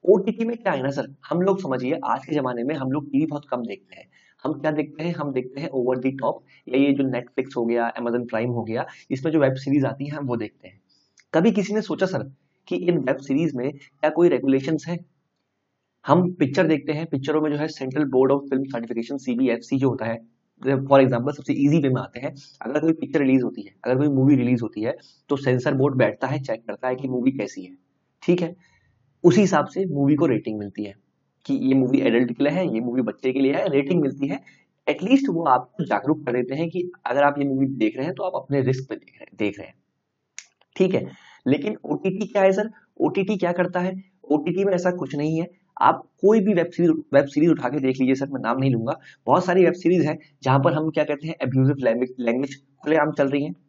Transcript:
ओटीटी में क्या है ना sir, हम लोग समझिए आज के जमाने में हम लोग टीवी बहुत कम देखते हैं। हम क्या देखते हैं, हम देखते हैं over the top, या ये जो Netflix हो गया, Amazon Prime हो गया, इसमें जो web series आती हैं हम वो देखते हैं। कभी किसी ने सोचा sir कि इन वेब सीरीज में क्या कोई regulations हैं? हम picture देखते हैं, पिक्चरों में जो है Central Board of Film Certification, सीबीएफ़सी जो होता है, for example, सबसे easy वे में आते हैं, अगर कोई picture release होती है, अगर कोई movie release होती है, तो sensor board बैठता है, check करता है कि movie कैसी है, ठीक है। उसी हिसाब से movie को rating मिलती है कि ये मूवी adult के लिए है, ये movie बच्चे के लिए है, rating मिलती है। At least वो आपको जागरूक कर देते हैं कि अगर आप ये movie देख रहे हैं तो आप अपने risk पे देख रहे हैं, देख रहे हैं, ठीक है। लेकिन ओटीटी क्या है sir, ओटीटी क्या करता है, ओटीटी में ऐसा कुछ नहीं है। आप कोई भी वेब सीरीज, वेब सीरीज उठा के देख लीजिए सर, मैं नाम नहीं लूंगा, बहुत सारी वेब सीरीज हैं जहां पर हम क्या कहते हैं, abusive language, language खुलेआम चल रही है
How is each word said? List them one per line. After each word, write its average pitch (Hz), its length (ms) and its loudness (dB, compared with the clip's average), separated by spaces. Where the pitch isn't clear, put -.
ओटीटी 214 400 4
में 233 120 -4
क्या 190 160 -2
है 135 100 -2
ना 135 60 0
sir, 135 260 -6
हम 170 120 0
लोग 190 200 2
समझिए 131 440 -4
आज 117 200 -4
के 160 100 -6
जमाने 123 280 -4
में 143 120 -4
हम 131 160 -6
लोग 139 200 -6
टीवी 143 140 2
बहुत 147 240 -8
कम 123 120 -4
देखते 101 340 -14
हैं। - 120 -20
हम 156 100 -4
क्या 147 180 -4
देखते 147 320 -6
हैं, 170 100 -4
हम 147 200 -6
देखते 127 280 -6
हैं 170 80 -8
over 127 280 -2
the 131 160 -2
top, 135 260 -6
या 131 80 -2
ये 139 160 4
जो 139 100 0
Netflix 131 540 -6
हो 120 80 -2
गया, 117 280 0
Amazon 120 300 -4
Prime 117 260 -4
हो 117 140 -4
गया, 113 220 -6
इसमें 131 200 -4
जो 160 80 2
web 135 140 4
series 139 320 0
आती 123 200 -6
हैं 151 120 -8
हम 143 80 -8
वो 120 120 -4
देखते 107 300 -10
हैं। - 140 -20
कभी - 180 4
किसी 190 220 -2
ने 214 80 0
सोचा - 240 -2
sir 185 180 -4
कि - 80 -4
इन 175 220 0
वेब 131 200 0
सीरीज 147 380 -2
में 127 160 -4
क्या - 380 -4
कोई 165 200 4
regulations 135 580 0
हैं? 170 100 -6
हम 180 280 4
picture 151 340 2
देखते 151 260 0
हैं, 156 120 -6
पिक्चरों 151 360 -2
में 151 100 0
जो 147 60 -2
है 151 100 -2
Central 143 400 -4
Board 131 260 4
of 139 180 -2
Film 135 240 -2
Certification, 117 420 -6
सीबीएफ़सी 127 600 -2
जो 135 120 2
होता 110 160 -4
है, 113 140 -6
for 135 380 4
example, 131 340 4
सबसे 139 200 -6
easy 147 260 4
वे 139 100 2
में 123 120 0
आते 101 180 -12
हैं, 135 160 -10
अगर 139 180 -4
कोई 160 140 2
picture 160 260 -4
release 135 240 4
होती - 180 -6
है, 98 120 -18
अगर 127 140 0
कोई 147 100 2
movie 135 280 6
release 123 260 2
होती 107 200 -6
है, 123 140 -4
तो 143 60 2
sensor 131 380 0
board 135 220 2
बैठता 123 320 2
है, 143 160 -4
check 113 240 -8
करता 104 200 -8
है 127 80 -2
कि 131 120 -8
movie 127 240 0
कैसी 101 300 -6
है, 90 140 -18
ठीक 180 180 2
है। 170 140 -6
उसी 175 180 8
हिसाब 170 240 2
से 190 200 -6
movie 143 300 2
को 156 100 2
rating 110 340 -2
मिलती 104 240 -10
है 101 100 -10
कि 139 80 -2
ये 131 200 0
मूवी 135 260 4
adult 117 320 2
के 120 120 -2
लिए 147 100 2
है, 170 200 -2
ये 110 80 -2
movie 123 200 -2
बच्चे 117 320 -4
के 139 60 -2
लिए 139 140 2
है, 196 160 0
rating 139 320 2
मिलती 139 260 -2
है। 170 120 -4
At 151 80 0
least 262 320 2
वो 170 160 -2
आपको - 380 0
जागरूक 131 420 -2
कर 127 60 -2
देते 123 240 -2
हैं 165 140 -4
कि 175 220 -6
अगर 135 180 2
आप 143 160 2
ये 139 60 0
movie 135 200 0
देख 110 320 -2
रहे 135 80 -4
हैं 185 100 -6
तो 180 80 -10
आप 185 120 -6
अपने 139 260 -2
risk 131 280 -2
पे 107 60 -8
देख - 180 -20
रहे - 100 -20
हैं, - 160 -20
देख 104 200 -2
रहे 85 80 -14
हैं, - 80 -20
ठीक 185 180 2
है। - 180 -4
लेकिन 156 380 0
ओटीटी 190 420 -4
क्या 196 140 0
है 190 100 6
sir, 214 180 0
ओटीटी 196 360 0
क्या 180 140 0
करता 175 280 -2
है, 185 140 -2
ओटीटी 170 420 0
में 196 80 2
ऐसा 180 180 0
कुछ 156 240 -6
नहीं 156 240 -2
है। 170 80 -4
आप 165 220 2
कोई 214 180 6
भी 202 140 2
वेब 170 140 2
सीरीज, 160 360 2
वेब 139 120 6
सीरीज 151 240 2
उठा 139 200 0
के 143 100 -4
देख 131 200 0
लीजिए 127 160 4
सर, 139 120 -4
मैं 135 140 -8
नाम 113 160 -2
नहीं 135 140 2
लूंगा, 117 280 -2
बहुत 175 200 4
सारी 185 200 4
वेब 165 80 2
सीरीज 170 320 2
हैं 151 120 -2
जहां 135 160 4
पर 156 140 2
हम 156 160 -2
क्या 151 140 0
कहते 147 240 -4
हैं, 160 140 -8
abusive 131 440 2
language, 120 340 0
language 123 360 -2
खुलेआम 151 280 2
चल 143 180 0
रही 143 140 -2
है 147 100 -8